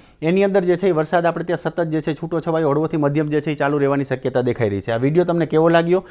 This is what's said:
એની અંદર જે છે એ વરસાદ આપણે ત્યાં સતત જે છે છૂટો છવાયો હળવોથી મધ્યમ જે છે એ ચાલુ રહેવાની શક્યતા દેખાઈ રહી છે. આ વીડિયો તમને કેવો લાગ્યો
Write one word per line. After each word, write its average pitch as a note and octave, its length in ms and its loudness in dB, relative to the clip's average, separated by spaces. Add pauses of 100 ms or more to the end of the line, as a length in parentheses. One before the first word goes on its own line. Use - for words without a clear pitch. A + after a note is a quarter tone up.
(220)
એની F#3 220 2
અંદર G3 200 2
જે F3 120 2
છે F#3+ 120 0
એ - 20 4
વરસાદ E3+ 360 0
આપણે E3 180 -2
ત્યાં E3+ 140 -2
સતત E3+ 260 -4
જે D#3 160 -2
છે D3+ 140 -4
છૂટો E3 260 -6
છવાયો D#3+ 300 0
હળવોથી D#3 260 0
મધ્યમ D3+ 320 0
જે D3+ 120 0
છે D3 100 -4
એ D3+ 40 -4
ચાલુ D3 240 0
રહેવાની C#3 260 0
શક્યતા C3 380 -2
દેખાઈ A#2+ 260 0
રહી G2+ 120 -2
છે. A2+ 120 -6
આ A2+ 40 0
વીડિયો D3 280 2
તમને E3+ 220 0
કેવો D#3+ 220 2
લાગ્યો E3+ 420 2